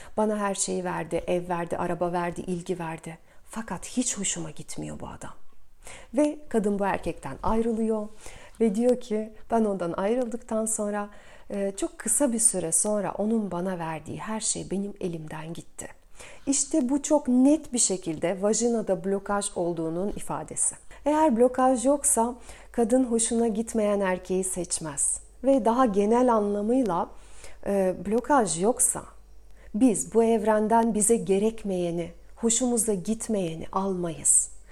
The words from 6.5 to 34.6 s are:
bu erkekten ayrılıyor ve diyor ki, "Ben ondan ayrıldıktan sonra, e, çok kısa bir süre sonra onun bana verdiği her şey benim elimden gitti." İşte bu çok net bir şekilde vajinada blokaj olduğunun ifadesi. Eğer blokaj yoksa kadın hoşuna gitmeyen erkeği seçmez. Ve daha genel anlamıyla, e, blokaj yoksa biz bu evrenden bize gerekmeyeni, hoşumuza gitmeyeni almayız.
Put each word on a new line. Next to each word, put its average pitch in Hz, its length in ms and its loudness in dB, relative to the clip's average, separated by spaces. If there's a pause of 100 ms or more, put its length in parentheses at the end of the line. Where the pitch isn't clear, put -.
bu 196 60 0
erkekten 156 580 -4
ayrılıyor 220 680 0 (520)
ve 226 140 4
diyor 247 260 4
ki, 214 320 -4 (180)
"Ben 226 140 4
ondan 180 280 0
ayrıldıktan 220 720 -2
sonra, 208 420 -4 (420)
e, 196 260 -2
çok - 220 -6
kısa 240 340 2
bir 226 60 0
süre 170 340 0
sonra 208 460 0
onun 208 320 0
bana 180 280 -4
verdiği 160 400 -8
her 220 220 -6
şey 165 300 -4
benim 196 300 -4
elimden 156 520 -8
gitti." - 520 -14 (420)
İşte 269 420 2
bu 285 140 0
çok 294 260 2
net 269 440 4
bir 247 60 -2
şekilde 180 640 -2
vajinada 214 640 0
blokaj 196 520 -2
olduğunun 170 520 -2
ifadesi. 160 640 -4 (320)
Eğer 302 300 6
blokaj 254 500 4
yoksa 247 480 2 (380)
kadın 240 320 4
hoşuna 233 440 2
gitmeyen 208 520 0
erkeği 185 440 0
seçmez. - 760 -4 (240)
Ve 262 200 4
daha 240 220 4
genel 226 480 4
anlamıyla, 208 760 2 (580)
e, 190 280 2 (120)
blokaj 214 560 2
yoksa - 400 2 (720)
biz 214 400 4
bu 226 100 6
evrenden 220 720 4
bize 214 220 4
gerekmeyeni, 180 960 0 (240)
hoşumuza 233 580 2
gitmeyeni 185 800 -2
almayız. 180 800 0 (220)